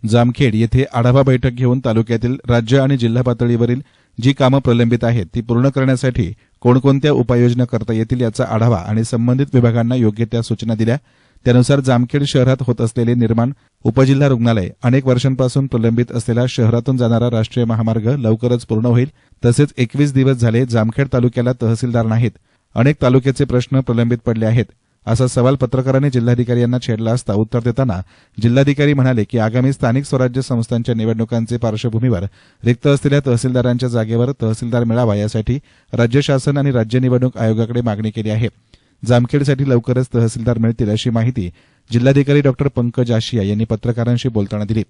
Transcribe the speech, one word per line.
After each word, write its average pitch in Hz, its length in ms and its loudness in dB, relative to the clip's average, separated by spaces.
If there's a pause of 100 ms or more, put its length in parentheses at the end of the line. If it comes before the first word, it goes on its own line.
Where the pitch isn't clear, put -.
जामखेड 120 480 2
येथे 113 380 2
आढावा 123 280 2
बैठक 131 280 2
घेऊन 123 360 0
तालुक्यातील 117 520 0 (100)
राज्य 117 320 2
आणि 135 180 2
जिल्हा 117 260 0
पातळीवरील 120 580 0 (400)
जी 131 120 2
कामं 135 260 2
प्रलंबित 117 440 2
आहेत, 117 220 0 (100)
ती 123 60 -2
पूर्ण 120 280 0
करण्यासाठी 127 640 -2 (280)
कोणकोणत्या 135 500 4
उपाययोजना 123 540 2
करता 113 280 -4
येतील, 113 280 -2
याचा 117 280 -2
आढावा 113 280 2
आणि 107 260 -2
संबंधित 123 500 0
विभागांना 120 420 2
योग्य 113 300 0
त्या 117 160 -4
सूचना 113 340 -4
दिल्या. 113 220 0 (480)
त्यानुसार 123 340 4
जामखेड 127 440 0
शहरात 131 380 2
होत 123 200 -2
असलेले 117 320 -2
निर्माण 117 380 0 (320)
उपजिल्हा 135 440 2
रुग्णालय, 117 420 0 (140)
अनेक 127 240 2
वर्षांपासून 131 600 0
प्रलंबित 117 440 0
असलेला 120 380 -2
शहरातून 117 480 0
जाणारा 117 340 0
राष्ट्रीय 117 340 -2
महामार्ग 110 420 -2
लवकरच 120 580 0
पूर्ण 113 200 -2
होईल. 120 240 2 (360)
तसेच 143 320 2
एकवीस 139 360 -2
दिवस 131 240 2
झाले 117 280 0
जामखेड 113 480 -2
तालुक्याला 123 380 0 (100)
तहसीलदार 117 440 -2
नाहीत, 113 260 0 (440)
अनेक 143 260 2
तालुक्याचे 131 440 2
प्रश्न 123 340 0
प्रलंबित 117 460 0
पडले 110 200 -2
आहेत, 113 200 2 (420)
असा 117 200 0
सवाल 127 280 2
पत्रकारांनी 131 540 0
जिल्हाधिकारी 120 520 0
यांना 120 180 0
छेडला 113 320 -4
असता, 120 220 -2
उत्तर 110 260 0
देताना 117 420 -2 (400)
जिल्हाधिकारी 139 520 2
म्हणाले 127 300 0
की 120 140 -4
आगामी 123 360 0
स्थानिक 131 320 -2
स्वराज्य 127 360 -2
संस्थांच्या 117 540 -2
निवडणुकांचे 113 640 -2
पार्श्वभूमीवर 113 640 -2 (420)
रिक्त 120 220 0
असलेल्या 143 380 2
तहसीलदारांच्या 123 640 0
जागेवर 117 420 -2 (100)
तहसीलदार 117 420 -2
मिळावा, 113 320 0
यासाठी 107 440 -2 (340)
राज्य 117 280 2
शासन 139 360 0
आणि 139 140 0
राज्य 117 280 0
निवडणूक 127 380 0
आयोगाकडे 113 440 -2
मागणी 110 280 -2
केली 107 200 -6
आहे. 110 200 -2 (560)
जामखेडसाठी 135 640 0
लवकरच 123 440 0
तहसीलदार 117 440 0
मिळतील, 113 320 0
अशी 107 200 -2
माहिती 113 420 -2 (400)
जिल्हाधिकारी 139 500 2
डॉक्टर 139 260 0
पंकज 120 440 -2
आशिया 110 320 -2
यांनी 104 200 0
पत्रकारांशी 117 640 -2
बोलताना 104 340 -4
दिली. 107 260 -2